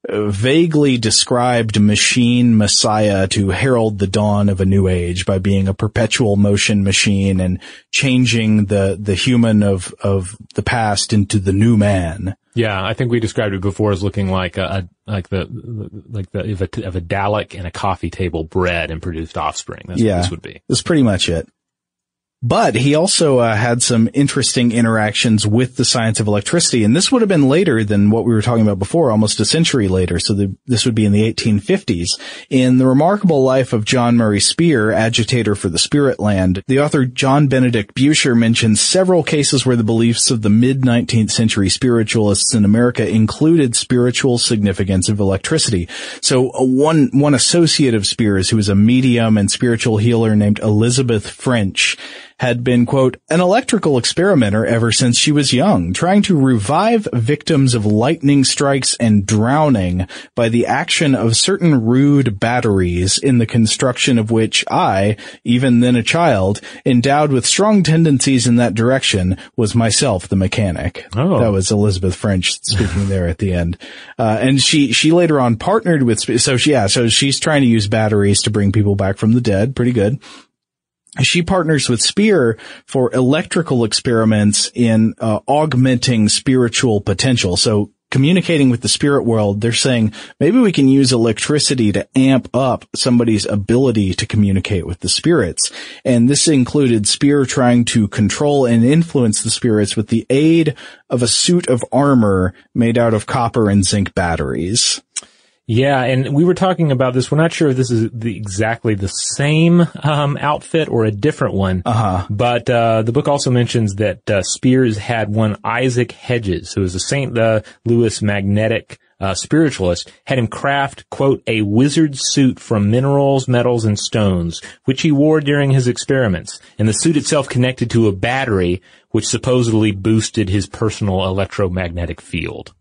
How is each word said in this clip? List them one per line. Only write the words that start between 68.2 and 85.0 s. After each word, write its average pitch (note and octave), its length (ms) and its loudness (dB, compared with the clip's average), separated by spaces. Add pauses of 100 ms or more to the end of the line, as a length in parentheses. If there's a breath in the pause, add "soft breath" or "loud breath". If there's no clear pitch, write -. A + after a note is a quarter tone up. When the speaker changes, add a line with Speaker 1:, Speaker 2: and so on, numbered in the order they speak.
Speaker 1:
in A#2+ 120 4
that A#2 180 0
direction, A2 600 0 (180 loud breath)
was A2 180 0
myself A2+ 540 0
the G2 80 -2
mechanic." F#2 800 -2
Speaker 2:
Oh. D3 240 0
Speaker 1:
That A2+ 120 2
was F#2+ 200 -2
Elizabeth G2 420 0
French - 480 -4
speaking G2 480 -2
there F#2 180 -2
at F2 120 -4
the G2 120 -2
end. F2 280 -2 (400 loud breath)
Uh, A2 200 0
and C3 220 0
she, C#3 320 0
she D#3 180 2
later E3 280 2
on A#2+ 160 2
partnered F3 480 0
with A2+ 180 0
Sp-, A#2+ 160 -2
so B2+ 180 0
she, C3 140 0
yeah, A#2+ 160 2
so A#2 220 0
she's C3+ 320 0
trying D3 240 2
to B2 40 4
use A2 200 2
batteries G#2 560 2
to A2 80 -2
bring G2+ 200 0
people G2+ 240 0
back G2 220 -2
from A2 140 0
the B2 100 2
dead. A2+ 340 0
Pretty B2 160 0
good. A2+ 280 0 (1040 loud breath)
She F3 180 0
partners E3 480 0
with A#2 100 0
Spear E3+ 600 0 (260 loud breath)
for B2+ 260 -2
electrical C3 720 0
experiments A2 920 0
in, A2 420 2